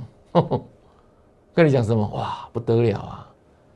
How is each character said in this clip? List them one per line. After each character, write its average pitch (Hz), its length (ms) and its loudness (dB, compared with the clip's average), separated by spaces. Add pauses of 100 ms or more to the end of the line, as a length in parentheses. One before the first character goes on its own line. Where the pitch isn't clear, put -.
(160)
<laughs> - 1400 -6
跟 170 140 6
你 - 20 6
讲 131 140 4
什 110 120 0
么？ 104 200 0
哇， - 380 -8
不 117 60 -6
得 117 220 2
了 117 180 0
啊， - 300 -14 (460)